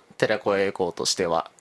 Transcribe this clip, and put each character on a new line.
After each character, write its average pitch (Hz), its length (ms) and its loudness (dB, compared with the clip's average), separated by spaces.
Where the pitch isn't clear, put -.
寺 110 200 2
子 101 180 0
屋 98 80 2
栄 98 40 2
光 90 260 -2
と - 120 -6
し - 100 0
て 92 100 0
は、 82 240 0